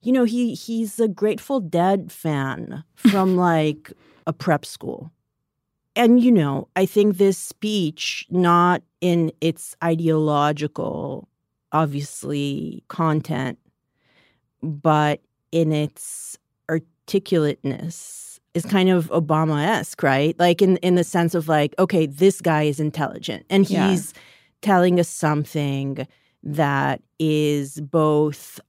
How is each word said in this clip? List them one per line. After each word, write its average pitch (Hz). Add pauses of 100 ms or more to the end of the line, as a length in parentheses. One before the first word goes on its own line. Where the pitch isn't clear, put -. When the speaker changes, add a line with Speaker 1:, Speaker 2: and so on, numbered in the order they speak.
Speaker 1:
you 233
know, 254
he, 240
he's 226
a 220
Grateful 214
Dead 180
fan 143 (100)
from, 190
Speaker 2:
<laughs> 180
Speaker 1:
like, 156 (360)
a 156
prep 151
school. - (840)
And, 240
you 247
know, 147
I 190
think 208
this 196
speech, -
not 175 (180)
in 170
its -
ideological, 151 (440)
obviously, 143
content, 156 (1040)
but 151 (300)
in 160
its - (320)
articulateness, - (160)
is 170
kind 185
of 175
Obama-esque, 156
right? 143
Like, 175
in, 185
in 180
the 175
sense 170
of, 160
like, 147
okay, 175
this 156
guy 156
is 147
intelligent, 147
and 196
Speaker 2:
Yeah. 190
Speaker 1:
he's - (480)
telling 180
us 170
something 139 (360)
that 143 (180)
is 151
both 151